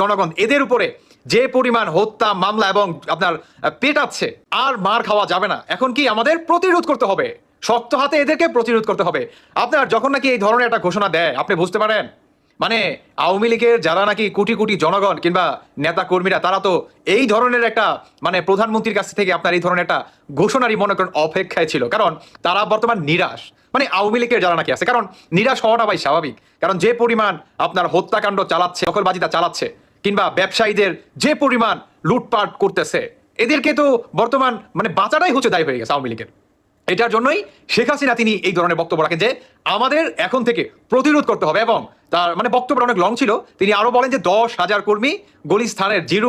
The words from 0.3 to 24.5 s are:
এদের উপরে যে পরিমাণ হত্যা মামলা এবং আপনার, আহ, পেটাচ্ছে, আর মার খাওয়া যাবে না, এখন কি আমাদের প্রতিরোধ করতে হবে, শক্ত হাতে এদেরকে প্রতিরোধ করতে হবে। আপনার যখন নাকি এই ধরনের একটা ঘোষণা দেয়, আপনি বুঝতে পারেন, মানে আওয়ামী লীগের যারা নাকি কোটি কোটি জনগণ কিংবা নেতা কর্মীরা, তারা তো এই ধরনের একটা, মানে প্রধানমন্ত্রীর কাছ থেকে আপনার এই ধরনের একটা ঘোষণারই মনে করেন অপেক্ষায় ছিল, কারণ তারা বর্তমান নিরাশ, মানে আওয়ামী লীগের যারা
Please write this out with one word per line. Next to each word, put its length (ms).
এদের 220
উপরে 200
যে 220
পরিমাণ 400
হত্যা 400
মামলা 300
এবং 120
আপনার, 220
আহ, 340
পেটাচ্ছে, 480
আর 80
মার 160
খাওয়া 300
যাবে 200
না, 60
এখন 280
কি 120
আমাদের 280
প্রতিরোধ 420
করতে 200
হবে, 160
শক্ত 260
হাতে 300
এদেরকে 240
প্রতিরোধ 380
করতে 220
হবে। 140
আপনার 200
যখন 180
নাকি 220
এই 100
ধরনের 240
একটা 180
ঘোষণা 220
দেয়, 240
আপনি 200
বুঝতে 160
পারেন, 260
মানে 180
আওয়ামী 320
লীগের 280
যারা 240
নাকি 200
কোটি 240
কোটি 200
জনগণ 400
কিংবা 200
নেতা 260
কর্মীরা, 420
তারা 200
তো 60
এই 200
ধরনের 440
একটা, 160
মানে 160
প্রধানমন্ত্রীর 500
কাছ 100
থেকে 140
আপনার 240
এই 80
ধরনের 220
একটা 120
ঘোষণারই 420
মনে 140
করেন 140
অপেক্ষায় 480
ছিল, 100
কারণ 160
তারা 180
বর্তমান 260
নিরাশ, 320
মানে 120
আওয়ামী 240
লীগের 220
যারা 160